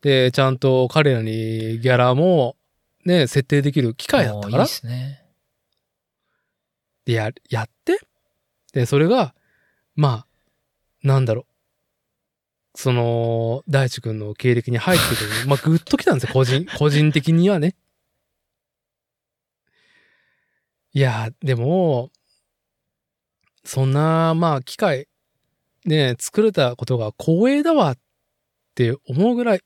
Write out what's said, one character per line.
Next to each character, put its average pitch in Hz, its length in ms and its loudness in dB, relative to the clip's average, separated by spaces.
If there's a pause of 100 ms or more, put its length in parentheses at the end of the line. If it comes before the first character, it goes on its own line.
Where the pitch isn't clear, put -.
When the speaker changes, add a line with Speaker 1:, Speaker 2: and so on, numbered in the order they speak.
Speaker 1:
で、 131 300 2
ち - 60 -4
ゃ 135 120 2
ん 131 80 -4
と 127 300 2
彼 147 260 2
ら 113 80 -2
に 110 560 -4
ギ 123 120 0
ャ 123 60 4
ラ 123 180 4
も 151 420 0 (480)
ね、 175 220 2
設 135 200 -2
定 147 140 2
で 139 120 0
き 135 100 0
る 117 120 -2
機 - 120 -14
会 233 180 2
だ 107 140 -4
っ 104 40 -8
た 101 60 -8
か 117 80 -2
ら。 139 60 4
Speaker 2:
お - 0 -
ー、 - 0 -
い - 0 -
い - 20 4
っ 294 40 -2
す - 180 -10
ね。 127 360 -10 (1800)
Speaker 1:
で、 120 80 -2
や-、 110 160 -2 (220)
や 113 140 -4
っ - 40 -14 (160)
て。 370 160 0 (720)
で、 123 140 0
そ 143 120 0
れ 156 80 4
が、 208 280 0 (600)
ま 131 320 0
あ、 - 800 -14
な 139 140 4
ん 131 40 0
だ 113 100 0
ろ 120 120 -10 (1300)
う。 - 40 -20
そ 131 140 -2
の、 117 760 -2
大 135 200 0
地 120 120 -10
君 110 180 -6
の 104 160 -10
経 123 200 2
歴 120 160 -2
に 120 80 0
入 180 180 2
っ - 40 4
て - 140 -2
く 110 100 -6
る。 107 160 -6
Speaker 2:
<laughs> 123 60 -6
Speaker 1:
ま 139 80 2
あ、 - 100 -2
グ 160 120 2
ッ - 20 2
と - 180 -2
き - 80 -4
た - 80 2
ん 143 60 0
で - 20 -2
す - 40 -6
よ、 - 80 -6
個 131 120 2
人、 131 220 -2 (100)
個 147 140 2
人 151 220 2
的 156 200 0
に 170 160 4
は 202 100 0
ね。 156 180 -2 (3250)
い 143 80 0
や、 113 300 0 (100)
で 131 140 -2
も、 143 560 0 (1500)
そ 131 200 -4
ん 131 80 0
な、 160 420 2
ま 165 220 0
あ、 127 60 -6
機 - 140 -16
会、 147 320 -2 (760)
ね、 147 340 0
作 - 240 -2
れ 214 100 2
た 127 220 0
こ 120 120 -8
と 127 120 -2
が 107 200 -4
光 226 400 2
栄 294 40 0
だ 330 120 2
わ 185 180 2
っ 127 60 -6 (760)
て 120 220 0 (100)
思 180 260 0
う - 20 0
ぐ 240 100 -2
ら 220 120 2
い、 - 100 -4